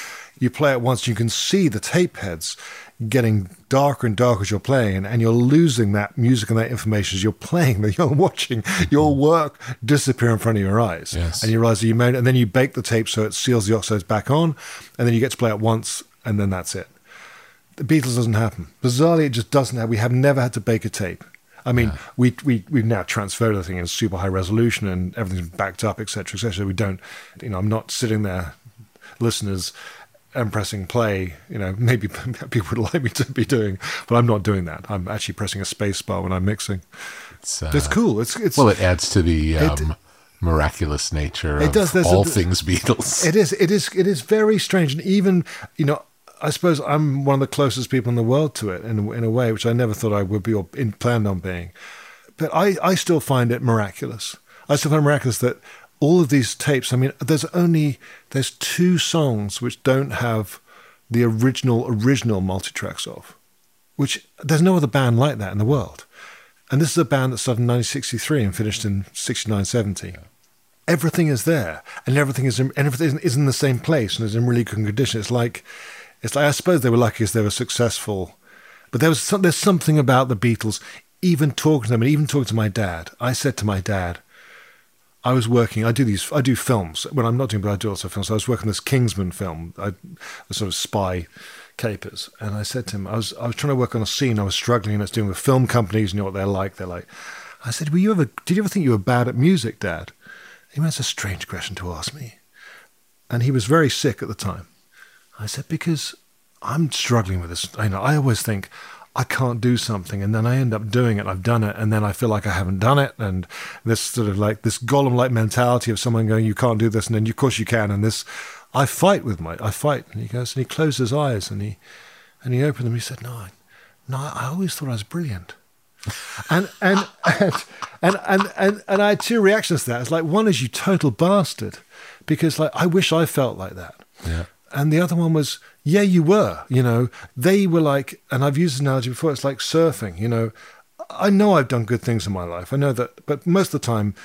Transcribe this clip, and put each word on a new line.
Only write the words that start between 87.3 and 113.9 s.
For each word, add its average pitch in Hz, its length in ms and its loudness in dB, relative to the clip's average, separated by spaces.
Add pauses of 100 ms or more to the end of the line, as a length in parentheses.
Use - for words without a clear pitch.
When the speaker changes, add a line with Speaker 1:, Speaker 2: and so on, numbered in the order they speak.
Speaker 1:
not 135 100 -2
doing, 101 140 -2
but 104 80 -2
I 101 60 0
do 107 120 -6
also 101 200 -6
films. 101 180 -6
So 110 80 -2
I - 20 2
was 104 120 -4
working 117 180 -2
this 104 140 -2
Kingsman 101 520 -2
film, 85 460 -10
I, 98 140 -6 (560)
the - 60 -10
sort 104 140 -4
of 87 60 -6
spy 92 520 -4 (520)
capers. - 500 -8 (120)
And 107 140 -6
I 104 80 -6
said 123 260 -6
to - 80 -8
him, 98 100 -6
I 101 100 -6
was, 110 240 -4
I 117 60 -6
was 120 100 -4
trying 147 140 -2
to 139 40 0
work 123 200 0
on 110 80 -2
a 104 40 -2
scene. 120 320 0
I 104 40 0
was 98 120 -2
struggling, 104 420 0
and 104 60 -2
it's 95 80 -6
doing 107 180 -2
with 92 100 -6
film 131 280 4
companies, 107 460 0
you 101 60 -4
know 101 60 -2
what 95 100 -6
they're 98 100 -2
like. 98 320 -2
They're 95 100 -10
like, 87 200 -10 (580)
I 120 60 -6
said, 151 180 -6
"Were 156 100 2
you 202 120 4
ever, 175 160 2 (180)
did 185 140 0
you 220 40 2
ever 202 60 -2
think 185 160 0
you 131 60 4
were 113 80 4
bad 120 280 2
at 123 80 -4
music, 135 460 2
Dad?" 85 320 -6 (580)
He 143 100 -6
went, 160 80 2
"That's 143 120 -4
a 123 40 -4
strange - 440 -6
question 95 280 -10
to 90 160 -8
ask 80 200 -10
me." 135 220 -16 (960)
And 120 120 0
he 131 80 2
was 131 140 2
very 147 240 4
sick - 320 -2
at 98 80 -6
the 107 60 -8
time. 90 340 -8 (720)
I 107 60 -10
said, - 220 -10
"Because 160 460 -4 (460)
I'm 143 320 -2
struggling 98 480 0
with 85 80 -8
this. 85 180 -8 (160)
You 107 60 0
know, 98 140 -2
I 139 140 2
always 135 260 2
think 101 260 -4 (480)
I 127 80 -2
can't 120 360 -2
do 123 160 2
something, 101 460 -4
and 104 120 0
then 110 100 0
I 120 120 2
end 127 180 0
up 107 160 -6
doing 117 280 2
it. 98 80 -6
I've 95 160 -4
done 113 220 2
it, 104 120 -2
and 107 160 0
then 107 120 2
I 101 80 0
feel 120 160 -2
like 107 180 0
I 101 60 0
haven't 92 280 -2
done 127 180 4
it." 139 180 0
And 95 300 -4 (380)
this 110 160 2